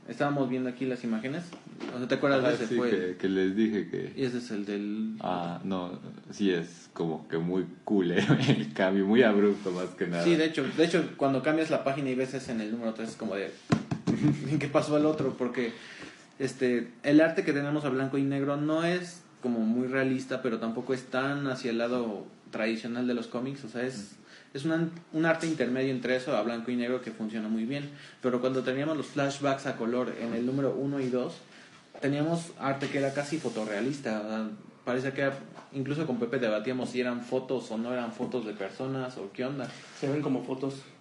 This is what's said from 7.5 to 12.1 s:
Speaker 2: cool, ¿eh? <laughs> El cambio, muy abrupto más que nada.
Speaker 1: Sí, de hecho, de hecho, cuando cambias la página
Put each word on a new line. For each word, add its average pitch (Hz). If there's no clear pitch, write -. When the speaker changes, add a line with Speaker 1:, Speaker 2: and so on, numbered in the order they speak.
Speaker 2:
cool, 95
¿eh? 92
<laughs> 135
El 110
cambio, 98
muy 117
abrupto 101
más 90
que 98
nada. 170
Speaker 1:
Sí, 170
de 156
hecho, 151
de 156
hecho, 170
cuando 135
cambias 156
la 139
página 135